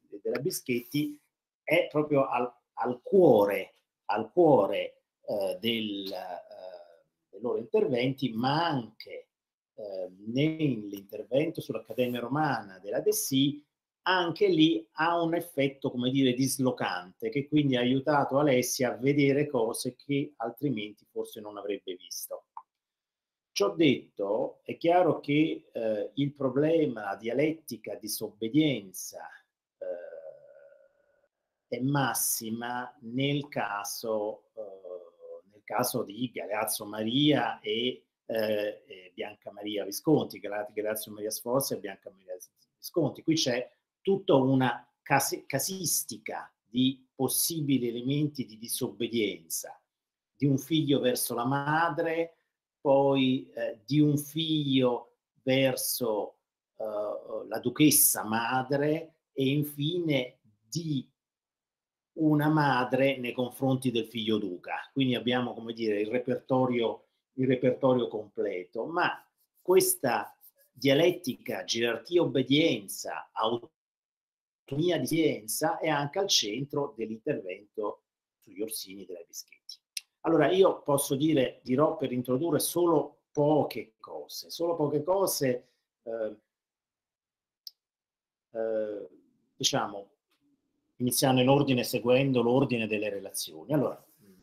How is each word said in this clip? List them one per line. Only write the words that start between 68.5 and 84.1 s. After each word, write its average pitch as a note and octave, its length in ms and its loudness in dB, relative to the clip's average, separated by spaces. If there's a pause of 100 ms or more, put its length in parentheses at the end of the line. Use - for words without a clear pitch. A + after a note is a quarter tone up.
ma D#3+ 420 -2 (340)
questa B2+ 720 2 (380)
dialettica, C3+ 920 0
gerarchia, A#2 560 0
obbedienza, B2+ 1120 0
autonomia A2+ 340 -2 (1000)
di E3 280 0
obbedienza D3+ 840 0
è E3 100 -2
anche C#3+ 300 0
al G3 80 0
centro A2+ 680 -2
dell'intervento G#2+ 1080 -6 (340)
sugli - 240 -14
Orsini G2+ 440 -10
della F2 220 -14
Bischetti. - 300 -18 (640)
Allora D#3 280 4
io F#3 300 6
posso C#3+ 340 0
dire, C3+ 480 2
dirò D3 320 2
per C3 160 -4
introdurre C3 480 0
solo E3+ 640 0 (100)
poche D3 680 2
cose, - 500 -12